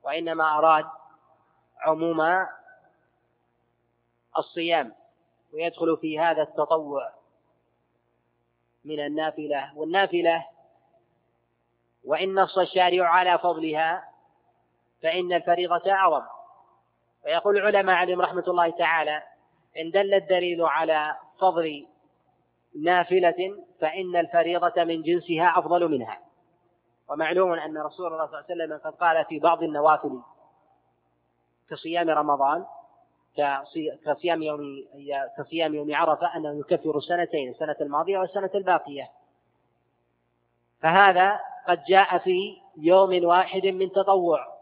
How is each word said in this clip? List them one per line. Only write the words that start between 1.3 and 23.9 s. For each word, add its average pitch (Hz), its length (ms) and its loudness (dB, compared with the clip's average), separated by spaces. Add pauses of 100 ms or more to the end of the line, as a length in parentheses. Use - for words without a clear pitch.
عموم 160 640 0 (1900)
الصيام، 165 540 -4 (600)
ويدخل 165 440 -2
في 156 220 -8
هذا 160 240 0
التطوع 147 720 -4 (1700)
من 147 160 -8
النافلة. 147 800 -6
والنافلة 170 680 0 (1600)
وإن 170 300 -2
نص 190 240 2
الشارع 180 500 2
على 180 300 4
فضلها 160 680 -2 (1000)
فإن 175 300 -2
الفريضة 175 580 0
أعظم. 180 320 2 (1000)
ويقول 170 320 0
العلماء 196 400 2
عليهم 180 240 0
رحمة 175 280 -2
الله 175 220 2
تعالى: 160 520 -2 (560)
"إن 165 120 -8
دل 196 240 2
الدليل 175 480 0
على 156 540 0 (220)
فضل 165 480 0 (960)
نافلة 180 800 2 (160)
فإن 175 360 -4